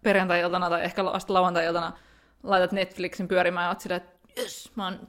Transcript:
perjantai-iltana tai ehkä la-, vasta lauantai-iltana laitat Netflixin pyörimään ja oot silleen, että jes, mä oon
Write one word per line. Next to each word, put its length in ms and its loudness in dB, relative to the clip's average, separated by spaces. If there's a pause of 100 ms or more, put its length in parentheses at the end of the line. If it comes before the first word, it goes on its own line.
perjantai-iltana 640 2
tai 140 0
ehkä 220 -2
la-, 80 -2
vasta 200 -4
lauantai-iltana 580 2 (520)
laitat 280 4
Netflixin 560 -4
pyörimään 380 2
ja 40 0
oot 100 -4
silleen, 220 -4
että 400 -14
jes, 340 -10
mä 80 -6
oon 260 -6